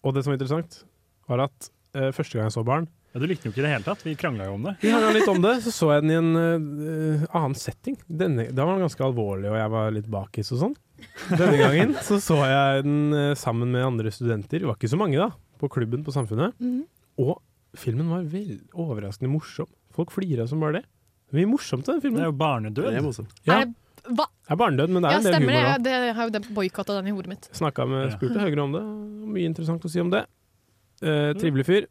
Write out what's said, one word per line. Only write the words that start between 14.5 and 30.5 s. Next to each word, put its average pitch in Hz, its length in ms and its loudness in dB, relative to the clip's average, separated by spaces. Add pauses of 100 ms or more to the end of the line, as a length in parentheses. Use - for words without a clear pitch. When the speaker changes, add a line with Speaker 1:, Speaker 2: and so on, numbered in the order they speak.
Speaker 1:
Det 185 80 -2
var 110 80 -2
ikke 113 160 -2
så 165 80 0
mange 160 180 2
da, 190 140 2 (260)
på 139 140 -4
klubben 123 340 -2
på 139 80 -8
Samfunnet. 127 460 -2
Speaker 3:
Mhm. 247 240 -2 (340)
Speaker 1:
Og 135 240 -2 (320)
filmen 139 380 -4
var 180 120 -2
vel 165 360 -8 (160)
overraskende 127 560 -6
morsom. - 360 -4 (260)
Folk - 180 -4
fliret 135 380 -2
som 156 100 -2
bare 156 220 0
det. - 40 -20 (460)
Det 147 100 0
er 190 60 4
mye 233 80 2
morsomt - 320 -4
i 269 60 0
den 330 80 0
filmen. 247 200 0
Speaker 2:
Det 165 60 0
er 160 40 0
jo 139 60 -4
barnedød. 127 540 0
Speaker 4:
Det 131 100 0
er - 60 0
morsomt. 110 260 -8 (140)
Speaker 1:
Ja. 196 140 4
Speaker 3:
Er 220 40 2
det, 233 100 -10 (380)
hva? 285 160 0
Speaker 1:
Det - 220 -10
er 185 100 2
barnedød, 160 320 4
men 180 80 2
det 156 80 4
er - 40 4
Speaker 3:
Ja, - 40 4
Speaker 1:
en 226 60 2
del 180 100 4
Speaker 3:
stemmer - 140 4
Speaker 1:
humor - 100 4
Speaker 3:
det. 269 260 2
Speaker 1:
da. 262 60 0
Speaker 3:
Ja, 254 160 0
det 233 100 -2
har 233 140 -2
jo 214 80 -6
den 208 160 -6
boykottet 202 480 -4
den 190 60 -4
i 208 100 -2
hodet 180 160 -10
mitt. - 180 -18
Speaker 1:
Snakket 135 380 -2
med, 135 220 -2
Speaker 2:
Ja. 107 60 -6
Speaker 1:
spurte 214 280 0
Høyre 147 180 0
om 139 140 -2
det. 208 60 -4 (500)
Mye 180 160 0
interessant 165 320 -4
å 170 80 -6
si 175 100 -2
om 175 120 0
det. 214 140 0 (760)